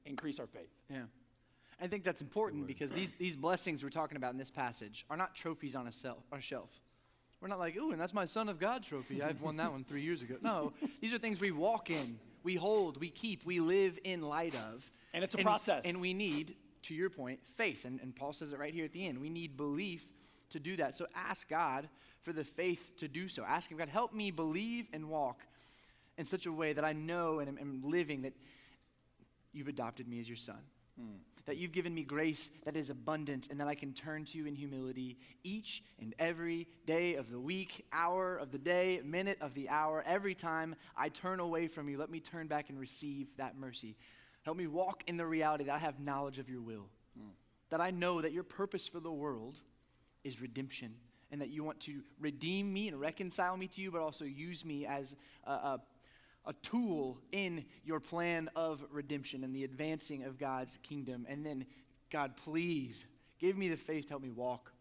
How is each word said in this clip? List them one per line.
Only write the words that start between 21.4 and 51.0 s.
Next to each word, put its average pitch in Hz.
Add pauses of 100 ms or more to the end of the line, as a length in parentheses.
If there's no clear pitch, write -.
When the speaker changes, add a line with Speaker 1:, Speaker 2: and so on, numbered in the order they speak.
Speaker 2:
God 151 (340)
for 170
the 156
faith 175
to 156
do 165
so. 131
Ask 147
him, 156
"God, 160
help 220
me 208
believe 185
and 156
walk 147 (720)
in 156
such 180
a 170
way 156
that 147
I 156
know 160
and 143
am, 139
am 139
living 151
that 131 (1160)
you've 143
adopted 123
me 120
as 113
your 117
son." 107 (400)
Speaker 1:
Hmm. 110 (300)
Speaker 2:
That 147
you've 170
given 170
me 160
grace 147 (140)
that 151
is 143
abundant 143
and 143
that 143
I 147
can 143
turn 156
to 156
in 143
humility 131 (260)
each 208 (160)
and 110
every 170 (180)
day 170
of 123
the 123
week, 185
hour 180
of 135
the 139
day, 180
minute 185
of 135
the 139
hour. 156
Every 190
time 160 (200)
I 147
turn 185
away 170
from 156
you, 139
let 156
me 165
turn 160
back 147
and 139
receive 139 (100)
that 131
mercy. 120 (460)
Help 160
me 180
walk 185
in 175
the 170
reality 156
that 139
I 147
have 147
knowledge 143
of 123
your 127
will. 110 (300)
Speaker 1:
Hmm. 107 (400)
Speaker 2:
That 160
I 180
know 175
that 156
your 175
purpose 196
for 170
the 165
world 143 (640)
is 120
redemption 127 (380)